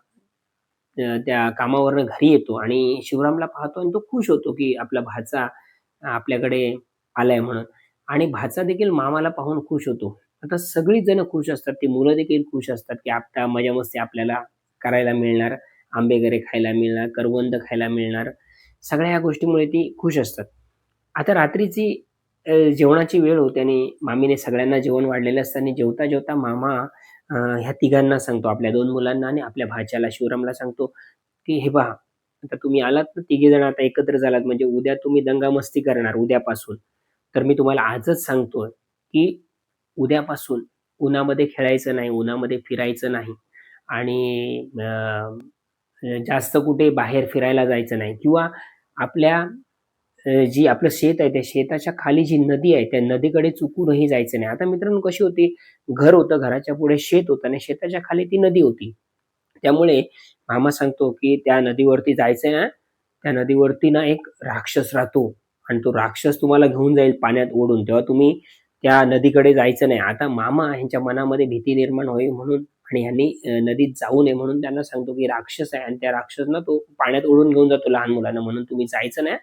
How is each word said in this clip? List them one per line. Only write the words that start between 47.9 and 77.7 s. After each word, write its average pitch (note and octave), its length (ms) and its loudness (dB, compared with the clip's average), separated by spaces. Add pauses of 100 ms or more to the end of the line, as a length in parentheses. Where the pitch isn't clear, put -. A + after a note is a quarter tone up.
नाही G#2+ 180 -6
किंवा E3 320 2 (480)
आपल्या, D#3+ 440 0 (840)
अ, C3+ 180 4
जी C3 220 4
आपलं C#3 260 4
शेत D#3+ 280 2
आहे, C#3 120 2
त्या C3 120 -2
शेताच्या D3 540 -4
खाली D3+ 260 2
जी D3+ 140 2
नदी C#3+ 360 4
आहे, B2 100 4
त्या B2+ 160 -2
नदीकडे D3+ 500 0
चुकूनही D3+ 580 0
जायचं A#2+ 320 -2
नाही." A2 120 -4
आता D#3+ 120 -6
मित्रांनो, F#3+ 360 -2
कशी F#3 240 0
होती, F3 300 2 (360)
घर C#3+ 240 6
होतं, D#3+ 260 4
घराच्या C3+ 340 -4
पुढे D3 240 2
शेत F3+ 300 2
होतं C3+ 200 -2
आणि C3+ 120 -4
शेताच्या F3 400 -6
खाली F3 240 -2
ती F#3+ 140 0
नदी F#3 220 4
होती. A2+ 320 0 (680)
त्यामुळे D3 400 4 (460)
मामा C3 220 0
सांगतो C#3 420 -2
की, C#3 240 0
"त्या C3 240 2
नदीवरती C3 540 2
जायचं B2 380 0
ना, E3+ 160 -2 (540)
त्या D3 100 -2
नदीवरती C3+ 580 2
ना D3+ 140 4
एक D3+ 240 0
राक्षस - 640 -6
राहतो B2+ 440 -2 (320)
आणि A#2+ 80 0
तो A#2+ 140 0
राक्षस A2+ 500 -2
तुम्हाला C#3+ 240 6
घेऊन C#3 280 2
जाईल C3+ 180 6
पाण्यात B2+ 400 0
ओढून, A#2 300 2
तेव्हा A#2 260 2
तुम्ही C#3+ 320 4 (420)
त्या C3+ 200 6
नदीकडे C#3 520 6
जायचं B2+ 340 4
नाही." A#2 120 2
आता A2+ 280 -2
मामा C3+ 440 0
ह्यांच्या C3 280 -6
मनामध्ये C3+ 460 0
भीती A#2+ 280 -2
निर्माण C3 340 0
होईल B2 220 -2
म्हणून C3+ 300 -4
आणि - 400 -6
ह्यांनी, C3 440 -2
अ, D3 40 -6
नदीत A#2+ 480 0
जाऊ C3 260 0
नये C3+ 120 2
म्हणून C3 260 -4
त्यांना C#3+ 220 -6
सांगतो B2+ 300 -10
की C3 140 -2
राक्षस B2 480 -8
आहे C3 100 -8
आणि B2 120 -8
त्या B2+ 160 -4
राक्षस A#2+ 360 -8
ना D#3 100 -2
तो D3+ 200 -2
पाण्यात C#3 480 -2
ओढून D3 220 6
घेऊन C#3+ 200 6
जातो C#3 220 2